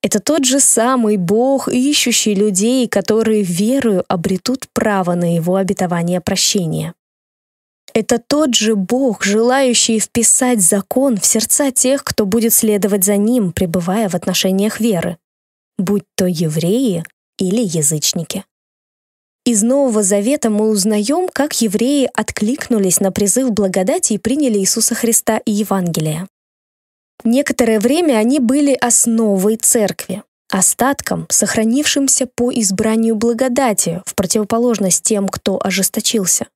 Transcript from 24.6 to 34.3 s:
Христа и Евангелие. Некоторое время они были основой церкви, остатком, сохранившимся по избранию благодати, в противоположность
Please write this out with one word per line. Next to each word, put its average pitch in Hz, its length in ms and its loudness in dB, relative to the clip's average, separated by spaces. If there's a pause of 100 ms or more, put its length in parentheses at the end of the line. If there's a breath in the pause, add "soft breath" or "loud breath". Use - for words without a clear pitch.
Христа 226 420 0
и - 140 -4
Евангелие. 175 760 -2 (960)
Некоторое 233 560 2
время 277 360 2
они 240 240 2
были 277 340 2
основой 226 840 2
церкви, 202 680 -2 (280)
остатком, 190 800 -2
сохранившимся 254 960 0
по 247 240 -2
избранию 220 680 0
благодати, 233 920 0
в - 80 -12
противоположность 208 880 0